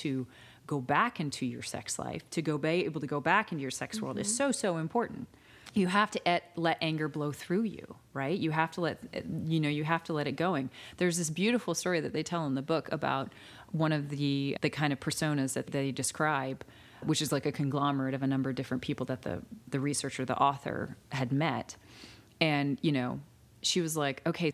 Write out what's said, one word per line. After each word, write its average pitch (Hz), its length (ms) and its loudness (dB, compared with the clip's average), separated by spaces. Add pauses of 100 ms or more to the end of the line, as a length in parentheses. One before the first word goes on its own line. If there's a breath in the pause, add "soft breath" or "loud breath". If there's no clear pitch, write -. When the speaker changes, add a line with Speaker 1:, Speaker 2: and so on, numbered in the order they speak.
Speaker 1:
to 131 240 -2 (400 loud breath)
go 147 140 -2
back 151 400 2
into 139 260 -4
your 120 160 -6
sex - 380 -6
life, - 300 -6
to 170 120 -2
go 156 160 0
ba-, 151 80 -2
able 160 340 0
to 147 60 -2
go 147 140 -2
back 190 320 2
into 151 100 -2
your 131 80 -4
sex 175 320 -6
world 135 160 -4
is - 80 -2
Speaker 2:
Mm-hmm. 214 100 0
Speaker 1:
so, 277 140 2
so 196 280 0
important. - 500 -2 (440 loud breath)
You 196 140 4
have 202 240 4
to - 180 0
et-, 175 280 2
let 165 260 2
anger 156 240 0
blow 147 240 -2
through 175 320 0
you, - 320 -6 (180)
right? 139 240 0
You 160 140 0
have 160 220 2
to - 80 -6
let, 160 180 0 (460)
you 160 160 2
know, 151 80 2
you 147 160 0
have 165 200 2
to - 80 -6
let 147 140 0
it 139 60 -2
going. 151 360 0 (280 loud breath)
There's 175 200 2
this 170 140 -2
beautiful 185 460 2
story 180 240 2
that 147 120 -4
they 156 120 -2
tell 165 240 -2
in 135 80 0
the 135 60 -2
book 160 280 0
about 135 420 -2 (380 loud breath)
one 156 220 2
of 143 160 0
the, 139 540 0
the 151 80 2
kind 147 220 2
of 131 60 0
personas 147 540 0
that - 160 -2
they 139 240 0
describe, 135 720 0 (420 loud breath)
which 156 160 4
is 139 100 0
like 139 140 2
a 147 60 2
conglomerate 139 600 2
of 135 100 -2
a 139 40 0
number 135 240 2
of 127 60 -4
different 131 260 -2
people 135 240 -2
that 131 160 -4
the, - 180 -4 (280)
the 143 120 0
researcher, 135 460 -2
the 123 100 0
author, - 600 0 (120)
had 131 220 -2
met. 139 440 0 (640 loud breath)
And, 143 400 2
you 160 100 4
know, 131 280 -2 (420)
she - 180 2
was 160 160 -2
like, 139 300 0
okay, 165 280 2